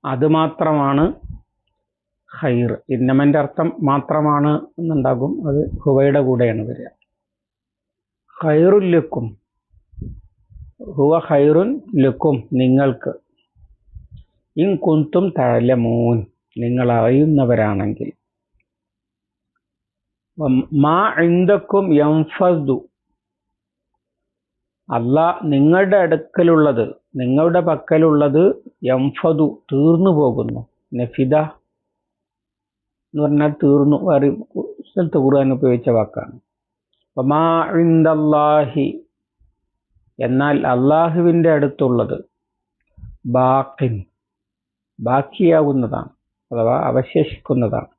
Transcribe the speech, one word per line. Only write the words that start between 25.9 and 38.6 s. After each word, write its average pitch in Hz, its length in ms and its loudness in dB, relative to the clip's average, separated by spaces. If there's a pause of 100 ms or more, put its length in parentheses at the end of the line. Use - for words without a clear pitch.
അടുക്കലുള്ളത്, 160 800 2 (360)
നിങ്ങളുടെ 156 480 2
പക്കലുള്ളത്, 156 760 2 (440)
യൻഫദു 143 580 0 (240)
തീർന്നു 165 480 2
പോകുന്നു. 117 420 -2 (380)
നഫിദ 131 360 -2 (1800)
എന്ന് 147 140 -4
പറഞ്ഞാൽ 147 280 0 (100)
തീർന്നു, 143 340 4 (120)
വേറെ 143 200 2 (600)
സ്ഥലത്ത് 165 360 -4
ഖുർആൻ 135 320 2
ഉപയോഗിച്ച 127 400 0
വാക്കാണ്. - 380 -6 (800)
വമാ 143 300 0 (360)
ഇൻദല്ലാഹി, 151 1040 2 (1400)